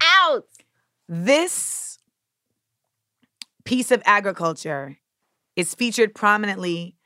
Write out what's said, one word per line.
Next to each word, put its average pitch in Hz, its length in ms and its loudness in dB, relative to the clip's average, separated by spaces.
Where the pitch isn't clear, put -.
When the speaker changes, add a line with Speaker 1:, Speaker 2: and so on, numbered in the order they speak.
Speaker 1:
out. 294 220 0
Speaker 2:
This 262 880 -2
piece 247 260 -2
of 240 140 4
agriculture 165 920 -2
is 180 180 -4
featured 226 400 0
prominently 190 920 -2